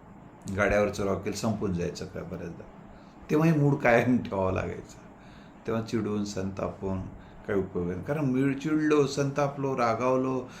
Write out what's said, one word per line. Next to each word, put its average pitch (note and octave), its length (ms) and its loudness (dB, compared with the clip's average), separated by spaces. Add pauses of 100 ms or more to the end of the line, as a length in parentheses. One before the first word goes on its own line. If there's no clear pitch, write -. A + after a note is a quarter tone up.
(560)
गाड्यावरचं G2+ 480 2
रॉकेल G2 280 -2
संपून G#2 400 -2
जायचं F2 340 -4
का F2 160 -10
बऱ्याचदा. E2+ 400 -10 (680)
तेव्हा D#3+ 180 4
हे D#3 100 6
मूड C#3+ 160 4
कायम A#2+ 420 6
ठेवावं F#2+ 360 0
लागायचं. F#2 460 -6 (680)
तेव्हा A2+ 160 -2
चिडून, G#2 420 -2
संतापून F#2+ 760 -4 (460)
काही G#2 120 0
उपयोग F2+ 300 -2
नाही. F#2 160 -4
कारण C#3+ 200 -2
मी C3+ 300 2
चिडलो, D#3 520 4
संतापलो, C#3 720 -2
रागावलो, B2+ 680 2 (160)